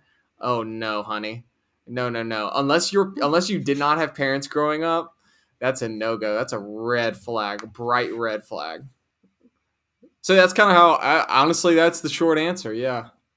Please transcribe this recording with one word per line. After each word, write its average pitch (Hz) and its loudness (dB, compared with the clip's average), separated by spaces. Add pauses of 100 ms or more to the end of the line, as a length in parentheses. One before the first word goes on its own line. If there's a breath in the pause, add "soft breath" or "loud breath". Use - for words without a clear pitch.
(400 soft breath)
oh 120 -2
no, 110 -6
honey. 107 -8 (420)
No, 123 -4
no, 117 -4
no. 110 -4
Unless 147 2
you're, 196 0
unless 165 2
you 185 -2
did 139 0
not 147 2
have 156 -2
parents 139 -2
growing 151 -2
up, 165 -4 (440)
that's 131 -2
a 113 -4
no-go. 107 -2
That's 127 -4
a 110 -6
red 110 -2
flag, 104 -6
bright 120 -2
red 113 -4
flag. 80 -10 (1400)
So 190 2
that's 185 6
kinda 202 6
how, 175 8
I, 139 2
honestly, 170 2
that's 165 4
the 147 -6
short 165 2
answer, 165 -4
yeah. 120 -4 (300)